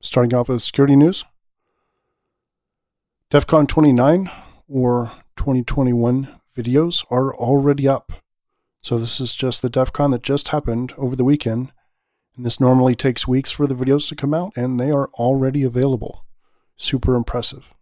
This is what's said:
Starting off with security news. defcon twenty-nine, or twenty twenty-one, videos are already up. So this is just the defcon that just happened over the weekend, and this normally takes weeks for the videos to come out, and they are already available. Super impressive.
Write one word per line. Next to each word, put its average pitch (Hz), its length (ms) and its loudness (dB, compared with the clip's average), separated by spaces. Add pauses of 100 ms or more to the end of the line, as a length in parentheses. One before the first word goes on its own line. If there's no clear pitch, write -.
Starting 123 340 0
off 120 120 0
with 123 120 -2
security 139 360 2
news. 156 280 4 (2000)
defcon 147 380 4
twenty-nine, 151 600 4 (380)
or 123 460 -2 (240)
twenty 127 260 -2
twenty-one, 127 760 0 (200)
videos 139 560 0
are 131 200 0
already 139 540 2
up. 135 260 0 (680)
So - 160 -4
this 117 220 -4
is 123 160 -6
just 127 260 -4
the 127 80 -2
defcon 131 400 0
that 120 140 -2
just 139 240 -2
happened 127 500 -4
over 135 160 -4
the 127 80 -10
weekend, 127 480 -2 (640)
and 123 100 -14
this 117 140 -4
normally 127 380 4
takes - 320 -4
weeks 127 240 -2
for 147 160 -2
the 131 80 -4
videos 135 320 0
to 151 80 -12
come 147 180 -2
out, 180 220 -4
and 123 240 -2
they 135 100 -2
are 139 240 -2
already 131 480 0
available. 127 640 -2 (520)
Super - 380 -2
impressive. 123 680 -6